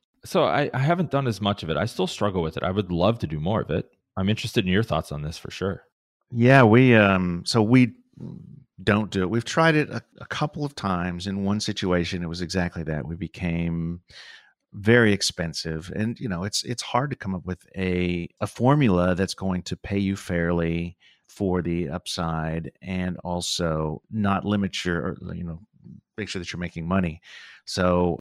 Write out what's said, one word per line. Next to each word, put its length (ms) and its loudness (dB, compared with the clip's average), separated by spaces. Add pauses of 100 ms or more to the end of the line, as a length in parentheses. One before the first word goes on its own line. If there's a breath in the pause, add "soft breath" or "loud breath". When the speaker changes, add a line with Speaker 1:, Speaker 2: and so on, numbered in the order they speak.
(260)
Speaker 1:
So 180 2
I, 300 2
I 60 -2
haven't 320 2
done 160 0
as 120 -2
much 240 0
of 60 -6
it. 80 0
I 80 0
still 220 -4
struggle 340 -2
with 160 -2
it. 60 -4
I 80 0
would 200 -2
love 280 2
to 80 -4
do 120 -6
more 220 0
of 80 -8
it. 200 -2 (280)
I'm 120 0
interested 360 -2
in 60 0
your 120 2
thoughts 280 -2
on 100 -8
this 160 -8
for 140 -14
sure. 320 -6 (480)
Speaker 2:
Yeah, 320 8
we, 320 10
um, 500 4
so 160 2
we 320 6 (880)
don't 280 2
do 100 0
it. 80 0
We've 160 -2
tried 300 2
it 160 0
a, 100 -8 (180)
a 60 -16
couple 400 -4
of 80 -6
times. 540 -2
In 160 -4
one 160 0
situation, 640 -2
it 40 -6
was 140 -8
exactly 420 -2
that. 240 -4
We 80 -8
became 840 -4 (720 loud breath)
very 400 4
expensive. 840 -6
And, 240 -4
you 80 -8
know, 160 -4
it's, 200 -6
it's 180 -8
hard 300 -2
to 40 -6
come 200 -6
up 100 -8
with 200 -8 (100)
a, 520 -2 (140)
a 60 -4
formula 640 4
that's 220 -2
going 280 -4
to 140 -8
pay 220 -6
you 160 -2
fairly 800 -2 (300 soft breath)
for 340 -2
the 280 -2
upside 800 -6 (100)
and 420 -4
also 800 -4 (100)
not 340 0
limit 380 -2
your, 160 -2
or, 360 -8
you 80 -10
know, 180 -12 (560)
make 100 -8
sure 120 -8
that 120 -10
you're 80 -10
making 280 -8
money. 340 0 (440 loud breath)
So 560 2